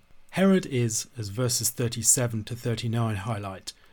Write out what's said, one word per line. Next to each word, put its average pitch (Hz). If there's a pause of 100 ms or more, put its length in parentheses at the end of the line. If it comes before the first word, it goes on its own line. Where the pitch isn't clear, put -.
(320)
Herod 190
is, 120 (100)
as 104
verses 117
thirty-seven 117
to 117
thirty-nine 113
highlight, 98 (200)